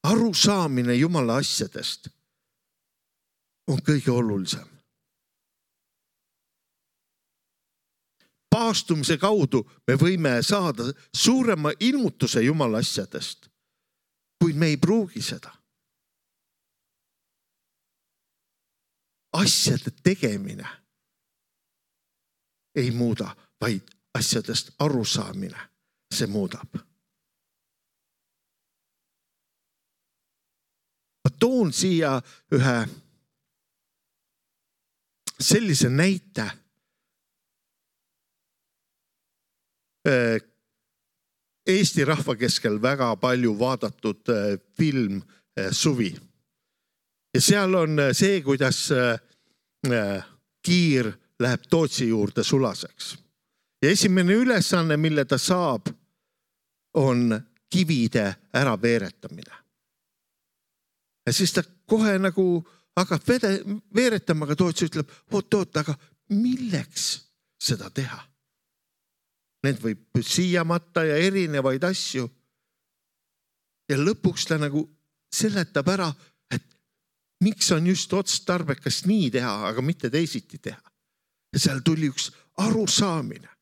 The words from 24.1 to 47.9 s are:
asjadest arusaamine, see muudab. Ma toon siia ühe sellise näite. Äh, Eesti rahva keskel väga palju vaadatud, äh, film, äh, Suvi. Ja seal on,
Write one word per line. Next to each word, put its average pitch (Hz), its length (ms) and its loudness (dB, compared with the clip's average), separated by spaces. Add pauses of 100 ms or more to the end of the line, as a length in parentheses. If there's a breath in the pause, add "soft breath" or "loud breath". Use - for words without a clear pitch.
asjadest - 680 -4
arusaamine, 101 800 -4 (540)
see 117 140 -2
muudab. 98 520 -6 (4000)
Ma 135 140 0
toon 233 340 4
siia 165 420 0 (400 soft breath)
ühe 127 220 2 (2500)
sellise 175 500 2
näite. 156 580 0 (3500)
Äh, 120 320 2 (1300)
Eesti 185 400 2
rahva 147 320 0
keskel 113 420 0
väga 131 380 2
palju 123 400 2
vaadatud, 117 720 -4
äh, 104 240 0 (220)
film, 123 440 0 (380 soft breath)
äh, 95 120 -4
Suvi. 120 440 0 (1160)
Ja 127 80 2
seal 190 340 4
on, 156 240 2